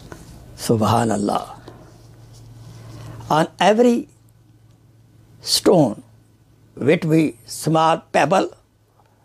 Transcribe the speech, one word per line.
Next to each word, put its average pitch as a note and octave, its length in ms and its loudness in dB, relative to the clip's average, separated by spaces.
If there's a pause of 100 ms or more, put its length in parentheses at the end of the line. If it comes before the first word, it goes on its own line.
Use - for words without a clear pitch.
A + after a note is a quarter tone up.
(560)
Subhanallah. A2 1000 -2 (1800)
On D#3 180 2 (120)
every A#3 480 4 (1300)
stone, - 600 0 (720)
which D#3+ 300 0
we, D#3 420 0
small D#3+ 520 0 (140)
pebble, E3 380 0 (760)